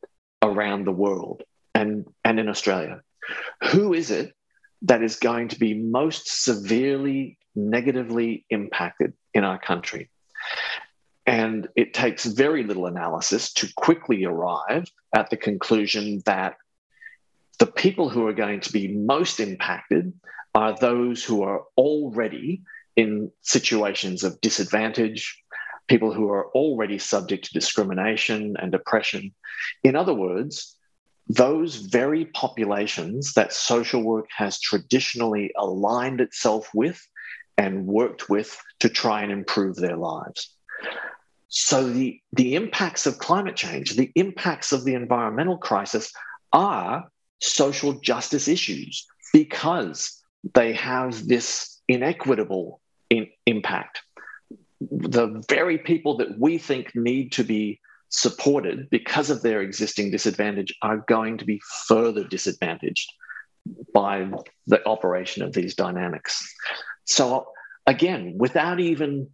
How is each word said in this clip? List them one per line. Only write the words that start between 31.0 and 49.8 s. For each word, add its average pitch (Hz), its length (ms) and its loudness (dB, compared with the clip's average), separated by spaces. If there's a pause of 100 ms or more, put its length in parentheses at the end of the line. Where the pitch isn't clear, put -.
those 147 480 4
very 127 500 0
populations 104 1080 -4
that 107 180 4
social 120 500 0
work 110 240 0 (100)
has 101 240 -2
traditionally 110 960 0
aligned 113 640 0
itself 110 520 0
with 135 320 0 (540)
and 95 280 0
worked 104 420 0
with 104 280 0 (220)
to 117 100 4
try 107 340 0
and 101 100 -2
improve 98 440 -2
their 87 200 -2
lives. - 560 -8 (960)
So 135 400 2
the, 123 320 -2 (120)
the 127 240 4
impacts 190 500 -2
of 131 120 -2
climate 196 380 0
change, 98 380 -4
the 131 200 2
impacts 185 580 0
of 127 120 0
the 131 100 2
environmental 123 600 0
crisis 110 560 -2 (400)
are 139 560 2 (320)
social 143 600 2
justice 131 480 -2
issues - 580 -4 (260)
because 151 880 2 (320)